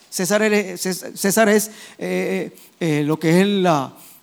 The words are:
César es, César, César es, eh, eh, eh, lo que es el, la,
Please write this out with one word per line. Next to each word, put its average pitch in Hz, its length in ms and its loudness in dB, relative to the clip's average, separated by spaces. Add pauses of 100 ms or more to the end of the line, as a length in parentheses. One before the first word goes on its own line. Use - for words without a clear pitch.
César 202 340 0
es, 208 360 0
César, - 360 -6
César 202 340 2
es, 208 180 2
eh, 214 40 -18 (260)
eh, 185 600 -6 (220)
eh, 151 240 0
lo 156 160 -2
que 160 120 0
es 170 60 6
el, 196 260 2
la, 143 280 0 (320)